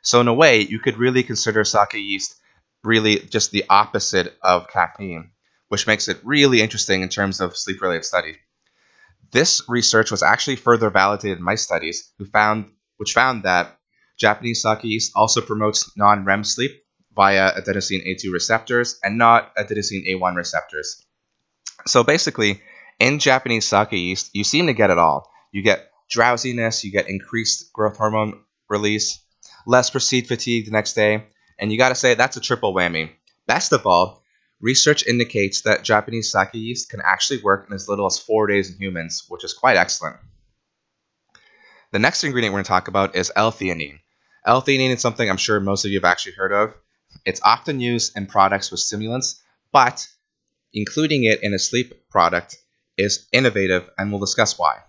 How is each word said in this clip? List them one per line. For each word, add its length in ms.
So 180
in 80
a 60
way, 260
you 200
could 180
really 260
consider 400
sake 300
yeast 420
really 360
just 320
the 180
opposite 720
of 280
caffeine, 640
which 200
makes 200
it 160
really 380
interesting 400
in 80
terms 320
of 160
sleep-related 480
study. 320
This 360
research 440
was 120
actually 320
further 340
validated 480
in 60
mice 180
studies, 560
who 80
found, 460
which 160
found 300
that 340
Japanese 440
sake 220
yeast 320
also 260
promotes 540
non-rem 480
sleep 400
via 380
adenosine 520
A 100
two 160
receptors 720
and 140
not 380
adenosine 520
A 80
one 200
receptors. 680
So 180
basically, 580
in 200
Japanese 480
sake 240
yeast, 420
you 100
seem 240
to 60
get 160
it 80
all. 340
You 100
get 300
drowsiness, 760
you 80
get 160
increased 640
growth 260
hormone 440
release, 520
less 240
perceived 380
fatigue 380
the 60
next 220
day, 300
and 120
you 60
gotta 180
say, 200
that's 220
a 40
triple 320
whammy. 380
Best 260
of 120
all, 380
research 480
indicates 540
that 220
Japanese 480
sake 220
yeast 360
can 140
actually 380
work 260
in 60
as 140
little 180
as 140
four 280
days 220
in 80
humans, 520
which 140
is 100
quite 240
excellent. 400
The 80
next 240
ingredient 300
we're 60
gonna 80
talk 200
about 280
is 200
L-theanine. 640
L-theanine 480
is 80
something 280
I'm 80
sure 220
most 260
of 60
you 80
have 60
actually 280
heard 200
of. 200
It's 180
often 360
used 380
in 80
products 460
with 80
stimulants, 600
but 360
including 500
it 200
in 100
a 60
sleep 500
product 480
is 340
innovative, 680
and 140
we'll 80
discuss 380
why. 200